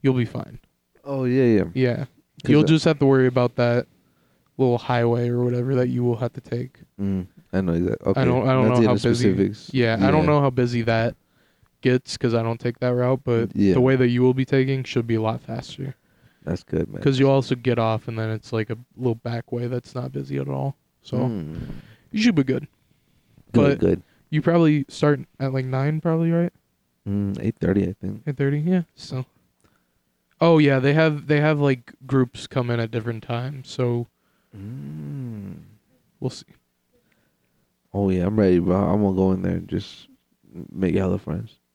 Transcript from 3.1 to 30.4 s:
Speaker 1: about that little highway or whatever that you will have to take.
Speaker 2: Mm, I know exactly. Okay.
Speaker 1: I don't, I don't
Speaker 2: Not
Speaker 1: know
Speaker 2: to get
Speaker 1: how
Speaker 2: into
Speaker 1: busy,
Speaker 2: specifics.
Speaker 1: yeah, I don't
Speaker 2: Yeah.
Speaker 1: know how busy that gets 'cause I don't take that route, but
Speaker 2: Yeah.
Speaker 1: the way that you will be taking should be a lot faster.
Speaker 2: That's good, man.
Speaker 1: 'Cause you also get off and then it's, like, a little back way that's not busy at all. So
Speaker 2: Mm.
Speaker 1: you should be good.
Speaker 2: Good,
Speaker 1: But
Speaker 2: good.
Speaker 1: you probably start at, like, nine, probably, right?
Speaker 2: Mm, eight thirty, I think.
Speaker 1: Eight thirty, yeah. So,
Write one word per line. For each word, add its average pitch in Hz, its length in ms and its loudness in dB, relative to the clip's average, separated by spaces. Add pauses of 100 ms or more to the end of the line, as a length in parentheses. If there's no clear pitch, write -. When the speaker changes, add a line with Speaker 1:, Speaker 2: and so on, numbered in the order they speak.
Speaker 1:
about 123 280 0
that 120 320 0 (680)
little 123 200 2
highway 120 520 0
or 120 140 -2
whatever 123 320 -2
that 127 140 0
you 123 140 -2
will 120 140 0
have 117 160 -6
to - 80 -14
take. 123 380 -10 (200)
Speaker 2:
Mm, 95 280 -4 (240)
I 92 100 -2
know 87 120 0
exactly. 85 380 -2
Okay. - 100 0
Speaker 1:
I 131 40 2
don't, 123 220 2
I 131 60 2
don't 131 140 2
Speaker 2:
Not - 20 4
Speaker 1:
know 123 60 2
Speaker 2:
to 120 60 4
get 113 60 4
Speaker 1:
how - 60 2
Speaker 2:
into 101 160 0
Speaker 1:
busy, 120 140 0 (100)
Speaker 2:
specifics. 98 400 -2
Speaker 1:
yeah, 117 280 0
I 135 100 2
don't 156 100 4
Speaker 2:
Yeah. - 60 2
Speaker 1:
know 147 140 4
how 139 80 2
busy 123 340 -2
that 113 320 0 (680)
gets 127 360 0
'cause 120 160 0
I 117 100 0
don't 117 160 -4
take 120 200 -6
that 127 100 0
route, 123 340 0
but 113 320 0
Speaker 2:
Yeah. 101 180 4
Speaker 1:
the 127 80 4
way 131 140 4
that 127 140 4
you 123 120 2
will 127 120 6
be 131 120 0
taking 135 380 0
should 120 240 -4
be 117 80 0
a 110 60 0
lot 110 200 -4
faster. 123 540 -12 (480)
Speaker 2:
That's 87 200 -6
good, - 280 -4
man. 50 100 -12
Speaker 1:
'Cause 135 180 2
you 135 100 6
also 135 260 2
get 120 240 -2
off 113 280 -2
and 113 120 -8
then 110 100 -4
it's, 110 220 -8
like, 110 180 -4
a 113 80 -8 (200)
little 120 180 -2
back 117 360 -10
way 120 160 -6
that's 123 280 -8
not 131 160 -8
busy 139 260 -8
at 139 120 -6
all. 139 260 -4 (260)
So - 160 -8
Speaker 2:
Mm. 92 400 -4 (540)
Speaker 1:
you 214 100 -4
should 226 140 2
be 143 80 2
good. 131 240 -4 (880)
Speaker 2:
Good, - 0 -
Speaker 1:
But 139 260 4
Speaker 2:
good. 90 220 0 (280)
Speaker 1:
you 151 120 -2
probably 160 480 4
start 147 320 0 (180)
at, 135 140 -4
like, 131 120 -2
nine, 139 360 0
probably, 165 300 2
right? 170 200 2 (560)
Speaker 2:
Mm, 101 320 -2
eight - 200 -2
thirty, 95 280 2
I 92 60 -6
think. 101 340 -10
Speaker 1:
Eight 143 100 -6
thirty, 143 220 -2
yeah. 175 240 0 (120)
So, - 300 -10 (1160)